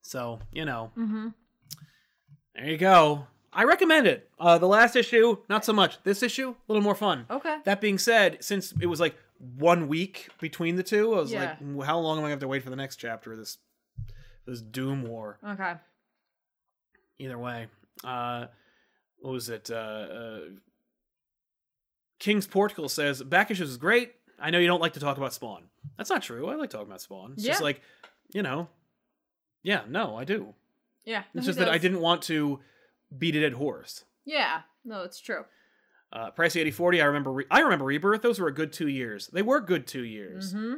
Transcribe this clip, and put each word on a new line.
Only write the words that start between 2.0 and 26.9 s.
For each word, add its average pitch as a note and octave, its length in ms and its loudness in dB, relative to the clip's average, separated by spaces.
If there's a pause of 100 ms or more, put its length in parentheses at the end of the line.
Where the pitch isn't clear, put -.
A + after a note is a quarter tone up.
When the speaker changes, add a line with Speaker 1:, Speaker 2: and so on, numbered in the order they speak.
Speaker 1:
There C3+ 160 -8
you D#3 80 -2
go. D#3 480 8 (260)
I G3+ 120 2
recommend D#4+ 420 6
it. C#3 320 2
Uh, E3+ 180 8
the E3+ 120 4
last A3+ 260 8
issue, A#3 440 6 (100)
not G#3 160 0
so A3 80 2
much. G3 320 4
This G3+ 180 0
issue, B3+ 280 -2
a A#3 40 -12 (180)
little G#3+ 100 4
more G3+ 120 4
fun. F3 340 -2
Speaker 2:
Okay. D4+ 360 -4
Speaker 1:
That G3+ 160 0
being G3+ 180 2
said, G#3 460 4
since G3 360 -4
it E3+ 60 -2
was, E3 140 -2
like, E3 160 0 (400)
one E3 320 4
week E3 400 -4 (120)
between E3+ 360 -4
the F#3 80 -2
two, G#3+ 300 2
I G3 40 2
was E3+ 140 -2
Speaker 2:
Yeah. G#3 80 -4
Speaker 1:
like, E3 180 -6
"W-, C#3+ 240 -8
how D#3 160 0
long D#3 200 0
am - 20 -2
I D3+ 60 -2
gonna D3 80 -2
have C3+ 60 -8
to C#3 80 -6
wait C3+ 140 -2
for B2+ 80 -12
the C3 60 -8
next C3+ 200 -10
chapter A2+ 360 -10
of A2 60 -14
this, G#2+ 200 -14 (880)
this B2 140 -10
Doom C3 420 -6
War?" A2 440 -10
Speaker 2:
Okay. F#3+ 280 -6 (1400)
Speaker 1:
Either C3 200 -10
way. A#2+ 280 -8 (380)
Uh, A#2+ 420 -6 (720)
what C3 140 -10
was A#2+ 160 -8
it? A2+ 220 -10
Uh, A2+ 40 -6
uh, A2 680 -10 (1800)
King's G3+ 280 0
Portugal G3 420 0
says, C#3+ 340 -2
"Back F3 280 2
issues F3+ 200 -4
is B2+ 60 -12
great. A3+ 360 0 (260)
I D#3 120 -6
know F3 80 2
you F3 80 6
don't F3 140 4
like E3 140 0
to C#3+ 60 -10
talk C#3+ 160 -2
about C3+ 160 -6
Spawn." G2 320 -12 (320)
That's - 140 -8
not F#4+ 120 0
true. B2 260 -8
I B3+ 60 -6
like D4+ 160 -6
talking G#2 160 -10
about G2 140 -18